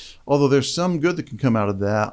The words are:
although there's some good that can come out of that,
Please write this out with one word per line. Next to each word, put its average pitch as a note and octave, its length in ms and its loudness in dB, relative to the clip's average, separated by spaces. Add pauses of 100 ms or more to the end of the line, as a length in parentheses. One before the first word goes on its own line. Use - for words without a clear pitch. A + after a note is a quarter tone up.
(280)
although C#3+ 220 4
there's C3+ 240 2
some F3 260 -2
good F3 160 0
that E3 100 -8
can G#2+ 120 -14
come A#2 180 2
out G#2 140 2
of G2 100 -4
that, G#2 340 0